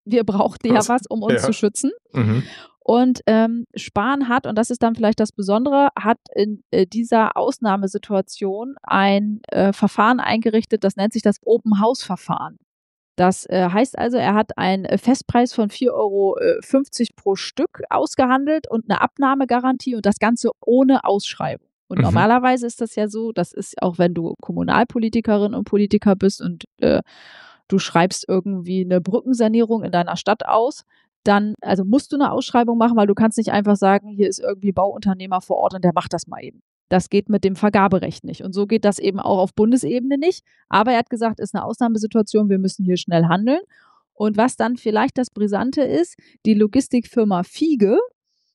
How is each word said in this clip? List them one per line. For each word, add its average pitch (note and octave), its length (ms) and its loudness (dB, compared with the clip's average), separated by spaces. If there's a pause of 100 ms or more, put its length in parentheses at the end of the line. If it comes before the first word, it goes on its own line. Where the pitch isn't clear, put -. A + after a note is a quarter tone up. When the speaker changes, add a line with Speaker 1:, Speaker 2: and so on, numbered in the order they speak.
Speaker 1:
wir A3+ 180 2
brauchten G3+ 440 -2
ja A#3 80 4
Speaker 2:
Krass. G#3+ 140 2
Speaker 1:
was, B3 180 2
um A3 140 -4
uns A3+ 120 2
Speaker 2:
Ja. A#3 60 2
Speaker 1:
zu A3 140 0
schützen. A3+ 380 -2 (220)
Speaker 2:
Mhm. A#2 300 0 (400)
Speaker 1:
Und, B3 440 2
ähm, A3+ 360 2 (120)
Spahn B3 520 -4
hat, B3 180 -2
und G#3+ 120 -4
das A#3 120 0
ist B3 140 -2
dann A#3 120 2
vielleicht A3 260 0
das G#3+ 100 0
Besondere, C4 680 2
hat A3 200 0 (180)
in, G#3 360 -2
äh, F#3 140 2
dieser A3+ 520 0
Ausnahmesituation G3+ 1500 -4
ein, G3+ 640 0
äh, G3 240 2
Verfahren G#3+ 480 2
eingerichtet, A3 640 0
das G3 140 -2
nennt G3+ 160 -2
sich A3+ 80 -4
das G3+ 240 2
Open A3 340 2
House A#3 240 0
Verfahren. E3 540 -8 (580)
Das, F3+ 320 2
äh, F3+ 220 0
heißt G#3+ 280 -2
also, A#3+ 200 -2
er F#3 160 0
hat G#3+ 240 -2
einen, F#3+ 280 -2
äh, - 120 0
Festpreis B3 560 0
von G#3+ 160 0
vier A#3+ 240 -2
Euro, G3 460 0
äh, - 220 0
fünfzig - 540 -2
pro G3 200 -2
Stück - 540 -6
ausgehandelt C#4+ 800 0
und A3+ 200 -4
eine G3 120 2
Abnahmegarantie C4 920 -2
und G#3 100 -8
das G3+ 120 2
Ganze A#3 320 0 (100)
ohne C4 460 4
Ausschreibung. - 640 -4 (200)
Und - 120 -2
Speaker 2:
Mhm. B2 60 2
Speaker 1:
normalerweise A#3+ 600 2
ist A#3+ 160 -10
das A3+ 140 -6
ja G#3+ 120 -2
so, A3 240 -6
das F3 220 -4
ist - 280 -12
auch, F3 160 -2
wenn F3 160 2
du E3+ 280 -4
Kommunalpolitikerin G#3 1120 -2
und G3+ 120 -4
Politiker G#3 500 2
bist G3 260 -2
und, F3 220 -8 (180)
äh, - 200 2 (640)
du F#3+ 100 0
schreibst - 500 0
irgendwie F#3 560 -4
eine F3+ 160 0
Brückensanierung A3+ 840 0
in F3+ 80 -8
deiner F3 260 -2
Stadt - 280 -2
aus, A#3 380 0 (400)
dann, G#3 380 2
also G3 240 0
musst A#3+ 260 0
du D4 60 -4
eine C#4 140 0
Ausschreibung A#3 460 0
machen, A#3 200 2
weil G3+ 100 4
du G3+ 60 2
kannst A3 240 2
nicht A3 140 -2
einfach G#3 240 2
sagen, G3+ 340 2
hier G3+ 180 0
ist - 120 -6
irgendwie G3 320 -2
Bauunternehmer F#3+ 680 -2
vor - 180 -4
Ort F#3 180 0
und F3+ 80 -4
der F3 100 2
macht F3+ 200 -2
das E3 140 -6
mal - 160 -16
eben. - 180 -18 (280)
Das F3+ 200 0
geht G3+ 200 0
mit G3+ 140 0
dem F#3+ 120 0
Vergaberecht F#3+ 720 0
nicht. D#3 180 -12
Und F#3+ 100 -10
so G3+ 140 -2
geht G#3+ 180 0
das G3+ 140 2
eben G3 200 -2
auch - 200 0
auf F#3+ 160 -2
Bundesebene B3 640 0
nicht. D#4+ 260 -2 (240)
Aber A3 240 2
er A#3 80 4
hat A#3 100 -4
gesagt, A3+ 300 -2
ist G#3 160 -8
eine E3+ 80 -4
Ausnahmesituation, A3 840 0
wir F#3+ 100 2
müssen F#3+ 240 -2
hier F3+ 140 2
schnell E3+ 280 2
handeln. A3 360 0 (520)
Und G#3+ 220 -2
was A#3 220 0
dann A#3 180 -2
vielleicht G#3+ 420 -2
das B3+ 120 -2
Brisante G#3 520 -2
ist, - 360 -2 (280)
die A3 80 4
Logistikfirma G#3+ 880 0
Fiege C4 540 0 (580)